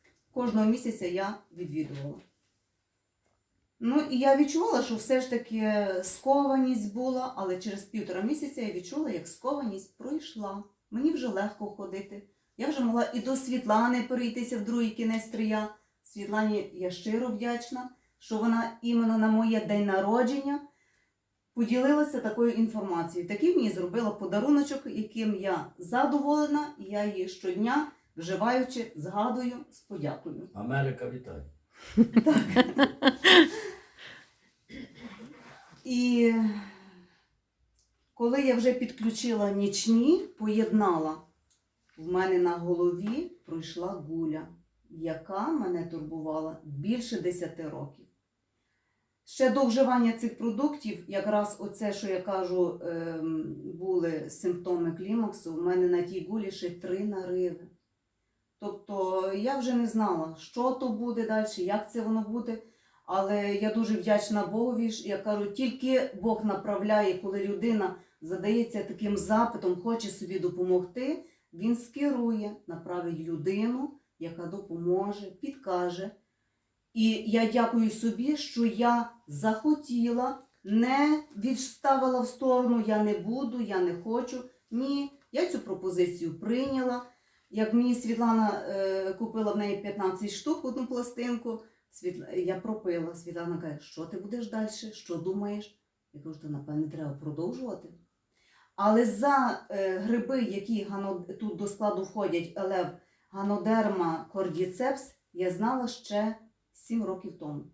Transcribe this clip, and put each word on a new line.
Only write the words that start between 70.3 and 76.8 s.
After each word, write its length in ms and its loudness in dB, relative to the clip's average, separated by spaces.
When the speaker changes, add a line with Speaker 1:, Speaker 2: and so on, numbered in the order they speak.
Speaker 1:
допомогти, 840 -2
він 240 0
скерує, 800 -2
направить 520 -6
людину, 720 -2
яка 280 -10
допоможе, 800 -2
підкаже. 840 -4